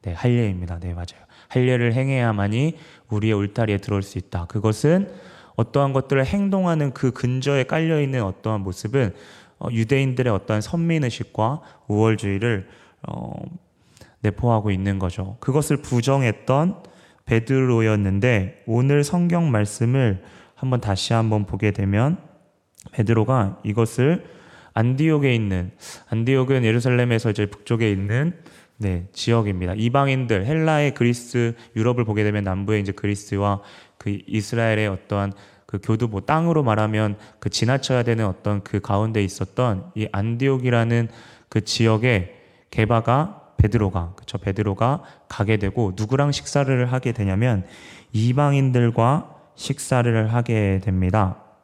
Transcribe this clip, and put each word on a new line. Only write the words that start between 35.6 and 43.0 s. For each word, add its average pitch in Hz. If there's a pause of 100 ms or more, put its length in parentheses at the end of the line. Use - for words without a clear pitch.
그 101
교두보, 110
땅으로 160
말하면 107 (220)
그 98
지나쳐야 127
되는 113
어떤 98
그 -
가운데 107
있었던 95
이 107
안디옥이라는 117 (400)
그 107
지역에 110 (340)
게바가, 117 (180)